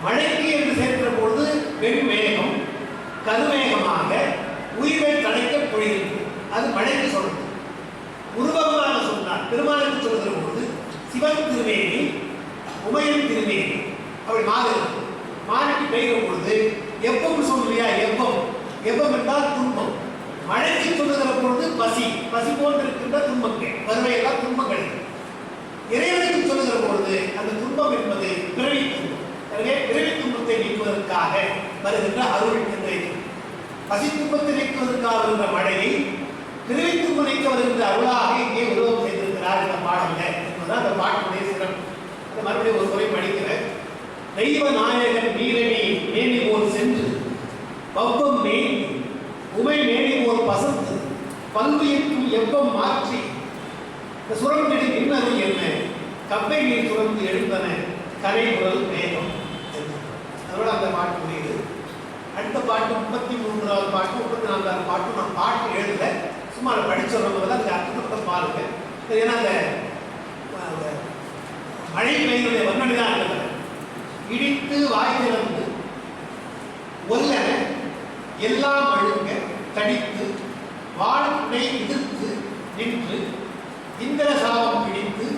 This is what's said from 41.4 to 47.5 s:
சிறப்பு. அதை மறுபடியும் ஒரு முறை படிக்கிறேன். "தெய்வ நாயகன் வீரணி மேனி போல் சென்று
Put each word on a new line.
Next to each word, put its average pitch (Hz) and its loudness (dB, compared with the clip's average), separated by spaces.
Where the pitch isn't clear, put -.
சிறப்பு. 190 -2
அதை - -8
மறுபடியும் 220 2
ஒரு 196 2
முறை 214 2
படிக்கிறேன். 202 0
"தெய்வ 285 4
நாயகன் 233 2
வீரணி 233 2
மேனி 247 4
போல் 208 4
சென்று 247 2